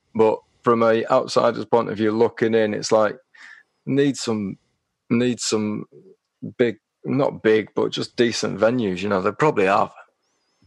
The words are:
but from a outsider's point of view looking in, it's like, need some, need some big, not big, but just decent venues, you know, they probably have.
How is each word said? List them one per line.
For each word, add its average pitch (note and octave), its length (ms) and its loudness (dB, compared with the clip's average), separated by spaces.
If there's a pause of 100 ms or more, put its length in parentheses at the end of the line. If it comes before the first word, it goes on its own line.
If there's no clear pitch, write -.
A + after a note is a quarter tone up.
(140)
but A2 240 2 (240)
from A#2 200 2
a A2+ 240 2
outsider's A#2+ 580 0
point A2+ 240 0
of G2+ 80 -6
view G#2+ 160 0
looking A2+ 420 0
in, G#2+ 200 2
it's - 180 -4
like, G#2+ 240 2 (680)
need C#3 300 0
some, G#2 420 -6 (500)
need A#2+ 320 0
some G#2+ 460 -4 (720)
big, A#2 200 -2 (260)
not B2+ 380 -2
big, A2 320 2
but A2 160 -2
just - 260 -10
decent G#2+ 440 -2
venues, G#2+ 400 0
you G2+ 80 -6
know, G2 140 0
they G2+ 100 -2
probably G#2+ 340 0
have. G2+ 260 2 (760)